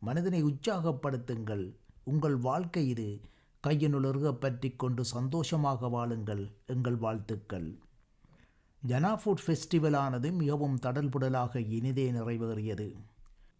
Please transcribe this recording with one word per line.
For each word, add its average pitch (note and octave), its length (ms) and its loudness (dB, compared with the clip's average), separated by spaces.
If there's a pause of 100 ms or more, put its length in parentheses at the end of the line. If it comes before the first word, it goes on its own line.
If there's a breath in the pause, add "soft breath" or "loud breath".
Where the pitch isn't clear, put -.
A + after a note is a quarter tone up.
மனதினை E3+ 360 2
உற்சாகப்படுத்துங்கள். C3 1300 -2 (280)
உங்கள் D3 320 2
வாழ்க்கை D3+ 520 0
இது. A2 320 -2 (460 soft breath)
கையினுள் C#3+ 420 4
இறுக C#3 240 2
பற்றிக் B2 460 -4
கொண்டு B2+ 260 0
சந்தோஷமாக C3 840 0
வாழுங்கள். A2+ 640 -2 (160)
எங்கள் B2 300 0
வாழ்த்துக்கள். G#2 840 -4 (1080 soft breath)
ஜனா D#3 380 2
ஃபுட் G3+ 220 2
ஃபெஸ்டிவலானது D3 840 2
மிகவும் D3 460 2
தடல்புடலாக C3 760 0
இனிதே B2 560 0
நிறைவேறியது. A2 840 -2 (640 soft breath)